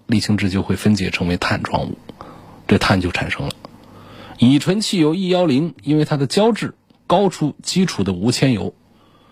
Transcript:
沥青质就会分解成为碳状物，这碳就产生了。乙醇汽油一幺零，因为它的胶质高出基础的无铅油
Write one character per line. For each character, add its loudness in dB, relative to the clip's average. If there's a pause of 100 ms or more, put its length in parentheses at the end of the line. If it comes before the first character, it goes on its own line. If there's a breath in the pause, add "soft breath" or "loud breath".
沥 2
青 0
质 -2
就 0
会 -4
分 2
解 -2
成 -2
为 0
碳 -2
状 -4
物， -8 (680 loud breath)
这 4
碳 0
就 -2
产 -6
生 -6
了。 -6 (840 loud breath)
乙 6
醇 0
汽 -2
油 2
一 -2
幺 2
零， 0
因 0
为 4
它 -2
的 -2
胶 2
质 -4 (320)
高 4
出 -2
基 0
础 -4
的 0
无 0
铅 2
油 -4 (580 soft breath)